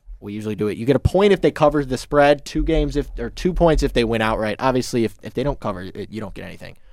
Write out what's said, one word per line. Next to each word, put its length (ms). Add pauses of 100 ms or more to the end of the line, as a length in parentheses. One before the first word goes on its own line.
(200)
we 140
usually 220
do 120
it. 100
You 100
get 80
a 40
point 340
if 80
they 100
cover 340
the 140
spread, 460
two 180
games 320
if, 140 (100)
or 100
two 240
points 300
if 100
they 100
win 200
outright. 360
Obviously, 440
if, 180
if 140
they 80
don't 160
cover 240
it, 280
you 80
don't 140
get 120
anything. 320 (160)